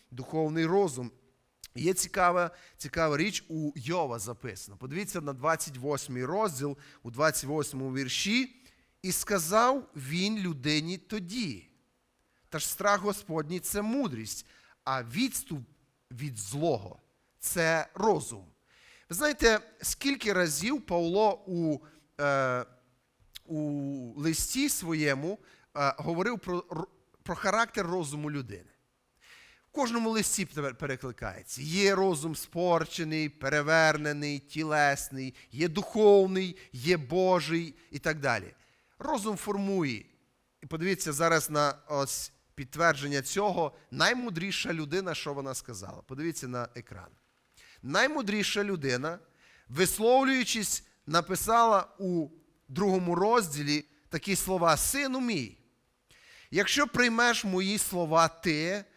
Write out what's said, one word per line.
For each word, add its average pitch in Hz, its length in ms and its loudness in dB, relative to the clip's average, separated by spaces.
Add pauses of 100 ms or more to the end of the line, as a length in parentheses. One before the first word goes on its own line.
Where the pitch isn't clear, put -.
(120)
духовний 156 540 -2
розум. 160 460 0 (640)
Є 160 180 0
цікава, 175 580 2 (260)
цікава 151 400 0
річ, 185 300 0
у 156 280 -4
Йова 139 440 -2
записано. 101 580 -10
Подивіться 170 440 -6
на 143 120 -6
двадцять 143 440 -2
восьмий 127 480 -4
розділ, 147 520 -2 (260)
у 117 80 -12
двадцять 143 320 0
восьмому 135 500 -4
вірші. 196 600 -2 (480)
І 185 100 -4
сказав 214 840 0
він 175 440 -2
людині 156 580 -2
тоді: 185 720 -8 (800)
та 160 100 -8
ж - 80 -4
страх 202 340 2
Господній — 170 580 -2
це 202 220 -4
мудрість, 208 640 -4 (440)
а 131 140 0
відступ 160 560 -4 (520)
від 127 260 -8
злого — 104 640 -2 (400)
це 165 540 0
розум. 143 520 0 (640)
Ви 165 60 -6
знаєте, 233 440 4 (220)
скільки 269 520 0
разів 180 520 0
Павло 180 600 2
у, 165 320 0 (420)
е, 131 440 2 (800)
у 143 760 -6
листі 196 480 0
своєму, 156 680 -2 (360)
е, 143 220 2
говорив 175 420 -2
про 180 320 -6
р-, 165 160 -8 (360)
про 170 120 -6
характер 214 520 0
розуму 151 440 -4
людини. 107 380 -10 (960)
В - 40 -20
кожному 233 380 0
листі 208 360 0
пер-, 139 300 -6
перекликається. 127 840 -8
Є 190 340 4
розум 165 400 0
спорчений, 160 960 0
перевернений, 147 1080 2
тілесний, 143 960 0 (160)
є 151 160 0
духовний, 190 920 6 (140)
є 147 260 0
Божий 165 800 0 (160)
і 143 80 -10
так 156 200 -2
далі. 117 340 -2 (460)
Розум 220 380 -4
формує. 196 680 -2 (560)
І - 40 -16
подивіться 165 480 -2
зараз 165 360 4
на 147 240 2 (140)
ось 139 440 -4 (240)
підтвердження 143 640 0
цього. 175 540 0 (160)
Наймудріша 185 840 -2
людина, 160 420 -4
що 147 180 -6
вона 135 200 -8
сказала. 95 480 -12
Подивіться 143 460 -6
на 123 280 -6
екран. 92 340 -16 (760)
Наймудріша 208 800 0
людина, 151 560 -2 (500)
висловлюючись, 226 1120 2 (240)
написала 190 800 4 (120)
у 175 300 0 (380)
другому 180 480 2
розділі 151 680 2 (240)
такі 185 260 -2
слова: 170 420 4
"Сину 269 440 0
мій, 170 360 -2 (920)
якщо 208 360 2
приймеш 240 580 2
мої 190 320 0
слова 165 500 4
ти, 170 580 -2 (120)